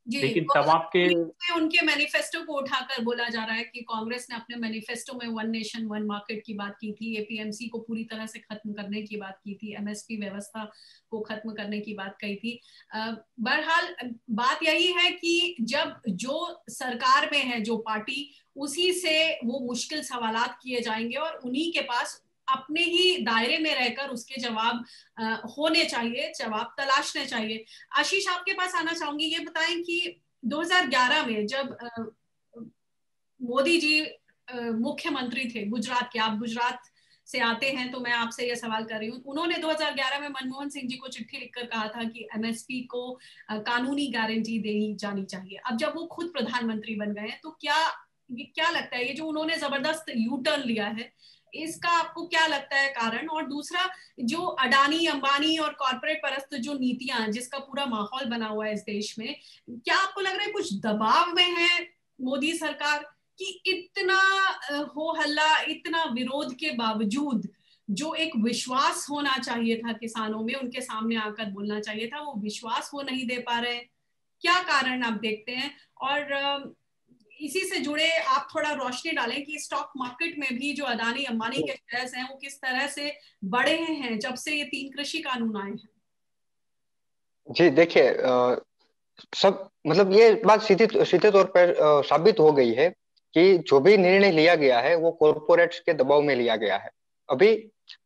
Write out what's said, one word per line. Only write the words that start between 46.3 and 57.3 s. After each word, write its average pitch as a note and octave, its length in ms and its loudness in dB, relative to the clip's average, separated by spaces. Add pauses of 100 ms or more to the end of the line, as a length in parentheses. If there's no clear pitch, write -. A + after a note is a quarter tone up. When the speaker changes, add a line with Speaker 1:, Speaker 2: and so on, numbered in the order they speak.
Speaker 1:
प्रधानमंत्री A3+ 640 -4
बन G#3 200 -4
गए G#3 140 -8
हैं A#3+ 140 -12
तो D#4 80 -14
क्या, D#4 380 0 (440)
ये A#3+ 120 -12
क्या D#4+ 260 -2
लगता C4+ 260 -4
है, B3 120 -2
ये C4+ 60 -6
जो D#4+ 120 -8
उन्होंने D#4+ 300 -2
जबरदस्त D4 480 -2 (120)
यू A#3 200 0
टर्न C#4 240 0
लिया A3+ 260 -2
है, - 480 -10 (200)
इसका E4 340 -6
आपको E4+ 380 -2
क्या D#4+ 200 2
लगता C#4+ 300 -2
है C#4 140 2
कारण? A#3+ 380 -4
और D#4+ 180 -4
दूसरा, E4 440 -4 (300)
जो C#4 220 -2
अडानी, C#4+ 640 4
अंबानी D4 520 2
और D4+ 140 -2
corporate C#4 460 -2
परस्त C#4 360 -6
जो C4+ 180 -6
नीतियां B3+ 500 -2
हैं, G#3+ 80 -2